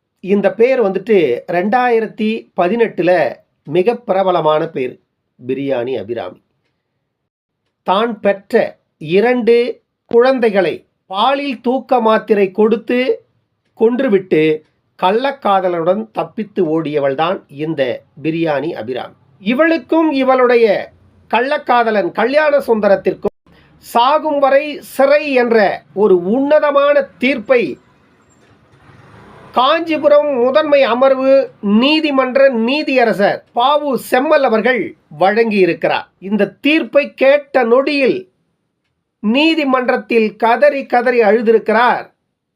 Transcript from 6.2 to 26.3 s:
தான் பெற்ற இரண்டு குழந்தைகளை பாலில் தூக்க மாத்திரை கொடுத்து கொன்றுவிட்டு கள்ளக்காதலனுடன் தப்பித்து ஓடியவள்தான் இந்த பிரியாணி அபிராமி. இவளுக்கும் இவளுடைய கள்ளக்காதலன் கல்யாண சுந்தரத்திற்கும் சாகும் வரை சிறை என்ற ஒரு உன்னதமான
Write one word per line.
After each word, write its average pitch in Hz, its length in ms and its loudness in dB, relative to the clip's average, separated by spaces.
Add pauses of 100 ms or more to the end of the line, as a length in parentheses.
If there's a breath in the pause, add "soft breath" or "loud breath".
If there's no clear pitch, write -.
தான் 214 360 -2
பெற்ற 196 580 -2 (200)
இரண்டு 233 840 0 (260)
குழந்தைகளை 226 800 0 (200)
பாலில் 262 540 -2
தூக்க 262 400 -2
மாத்திரை 220 500 0
கொடுத்து 226 720 -2 (560)
கொன்றுவிட்டு 190 800 0 (420)
கள்ளக்காதலனுடன் 196 1080 -2
தப்பித்து 185 540 -6
ஓடியவள்தான் 151 840 -2
இந்த 139 540 -6 (200)
பிரியாணி 160 500 -4
அபிராமி. - 420 -10 (260)
இவளுக்கும் 320 720 0
இவளுடைய 247 800 2 (440)
கள்ளக்காதலன் 233 800 -2
கல்யாண 285 460 0
சுந்தரத்திற்கும் 202 800 -2 (380 soft breath)
சாகும் 285 600 -2
வரை 277 420 0
சிறை 285 520 0
என்ற 226 500 2 (120)
ஒரு 190 300 2
உன்னதமான 285 760 2